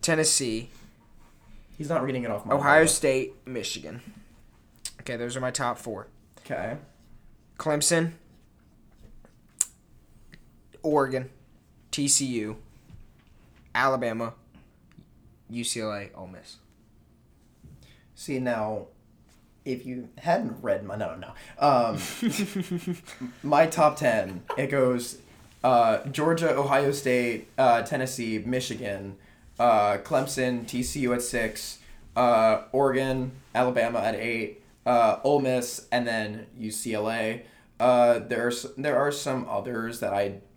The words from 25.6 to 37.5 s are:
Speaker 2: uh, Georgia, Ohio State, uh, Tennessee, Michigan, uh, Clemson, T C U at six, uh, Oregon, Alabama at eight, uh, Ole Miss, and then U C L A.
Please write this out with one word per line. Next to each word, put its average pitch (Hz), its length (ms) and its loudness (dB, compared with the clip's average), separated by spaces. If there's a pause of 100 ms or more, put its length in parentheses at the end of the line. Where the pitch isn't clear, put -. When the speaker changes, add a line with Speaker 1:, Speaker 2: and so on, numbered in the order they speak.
Speaker 2:
uh, 117 420 4
Georgia, 156 500 2
Ohio 139 360 2
State, 123 560 -2 (100)
uh, 120 240 6
Tennessee, 120 640 -4
Michigan, 104 720 -6 (420)
uh, 104 380 4
Clemson, 127 680 -2
T 123 160 -4
C 147 180 -6
U 123 120 2
at 123 80 -2
six, - 580 -6 (360)
uh, 113 560 4
Oregon, 131 600 0 (240)
Alabama 120 440 2
at 107 160 0
eight, 113 460 -6 (240)
uh, 117 380 4
Ole 143 180 4
Miss, 127 500 -2
and 120 160 0
then 110 380 -4 (120)
U 110 120 -6
C 110 240 -6
L 107 160 -2
A. 113 340 -4 (360)